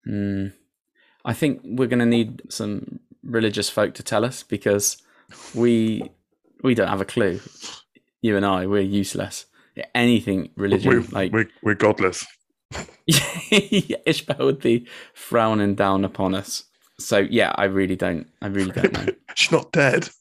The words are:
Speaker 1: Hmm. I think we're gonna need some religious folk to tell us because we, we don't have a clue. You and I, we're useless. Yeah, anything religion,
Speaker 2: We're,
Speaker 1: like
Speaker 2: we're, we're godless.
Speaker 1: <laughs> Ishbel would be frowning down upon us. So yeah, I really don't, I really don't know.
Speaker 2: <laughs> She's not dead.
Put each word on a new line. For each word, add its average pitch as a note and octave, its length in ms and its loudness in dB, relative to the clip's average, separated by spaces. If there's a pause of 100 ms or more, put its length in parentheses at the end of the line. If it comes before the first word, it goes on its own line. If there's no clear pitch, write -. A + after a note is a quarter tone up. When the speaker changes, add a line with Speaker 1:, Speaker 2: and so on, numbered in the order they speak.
Speaker 1:
Hmm. G2+ 420 -4 (760)
I A2+ 80 -2
think - 300 -2
we're B2+ 240 -2
gonna A#2+ 180 2
need A#2 440 0
some - 500 -8 (240)
religious A2 460 0
folk G#2 260 0
to - 80 -16
tell A2 200 0
us B2 200 -6
because G2+ 540 0 (560)
we, A2+ 560 2 (540)
we C#3 100 4
don't G2+ 140 2
have F#2+ 140 -2
a F#2+ 40 -2
clue. G2 340 0 (840)
You A2 160 2
and G2 80 2
I, F#2 200 0
we're G2+ 160 0
useless. G2 640 -4 (300)
Yeah, - 180 -10
anything A2 600 2
religion, G2+ 360 2
Speaker 2:
We're, A#2+ 100 4 (100)
Speaker 1:
like F#2+ 220 -2
Speaker 2:
we're, A2 160 0 (120)
we're G#2+ 140 0
godless. G2 500 2 (240)
Speaker 1:
<laughs> - 240 -20 (380)
Ishbel - 1300 0
would C3+ 200 2
be A#2+ 280 2 (260)
frowning A2 640 2
down G2 300 2
upon F#2+ 300 -2
us. - 280 -8 (360)
So - 200 0
yeah, G2+ 360 2
I G2+ 100 2
really F#2+ 300 0
don't, F2 320 -4 (140)
I G#2 60 -8
really G2 240 -2
don't - 220 0
know. - 140 -4 (140)
Speaker 2:
<laughs> - 140 -16
She's - 160 2
not - 200 0
dead. C#3+ 380 2 (120)